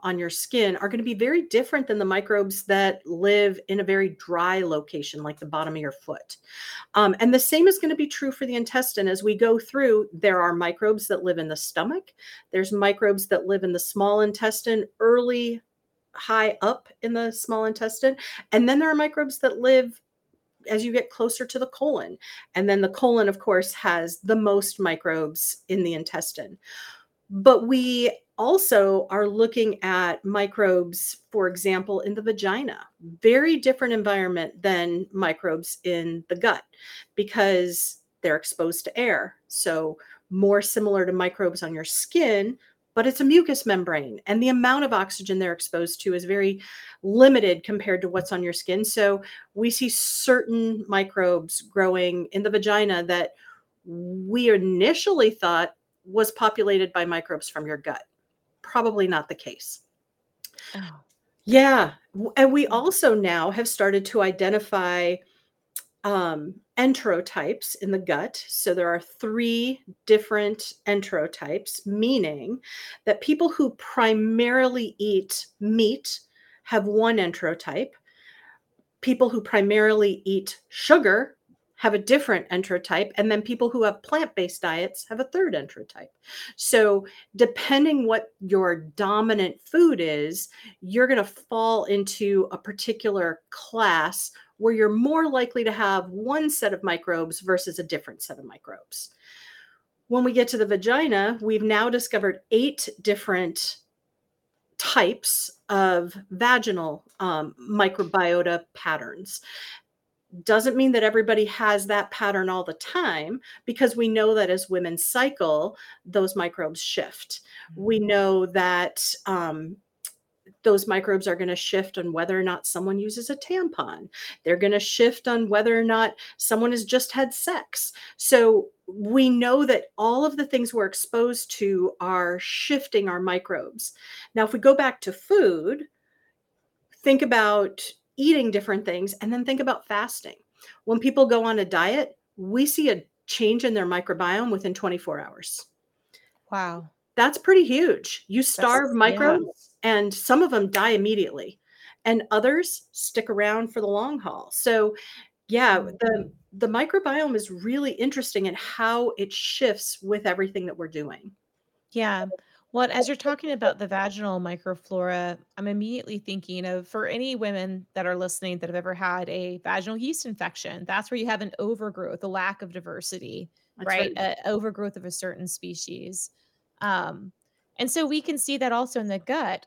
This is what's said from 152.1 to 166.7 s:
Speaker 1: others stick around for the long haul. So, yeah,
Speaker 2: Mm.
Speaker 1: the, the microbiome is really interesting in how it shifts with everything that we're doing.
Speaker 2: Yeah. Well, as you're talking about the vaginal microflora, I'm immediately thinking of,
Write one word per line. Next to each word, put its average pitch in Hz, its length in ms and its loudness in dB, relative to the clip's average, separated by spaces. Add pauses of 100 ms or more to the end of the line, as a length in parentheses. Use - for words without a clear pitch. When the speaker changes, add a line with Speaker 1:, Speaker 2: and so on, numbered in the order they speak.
Speaker 1:
others 262 600 0
stick - 400 -6
around 214 380 0
for 226 120 -8
the 208 80 -2
long 240 300 -2
haul. 190 340 -12
So, 214 440 2 (520)
yeah, 226 300 4
Speaker 2:
Mm. - 200 -8
Speaker 1:
the, 220 340 -2 (200)
the 196 160 -4
microbiome 294 640 0
is 208 160 -4
really 233 420 -4
interesting 196 540 -2
in 180 80 -4
how 233 640 -2
it 196 140 -6
shifts - 680 -4
with 208 260 -4
everything 190 400 -4
that 175 100 -10
we're 165 120 -10
doing. 151 420 -12 (600)
Speaker 2:
Yeah. 202 340 -2 (440)
Well, 247 220 0
as 247 160 0
you're 277 80 -4
talking 285 360 -6
about 226 260 -2
the 202 100 -8
vaginal 196 500 -4
microflora, 180 1000 -6 (180)
I'm 196 100 -8
immediately 208 520 -6
thinking 185 480 -10
of, 180 200 -6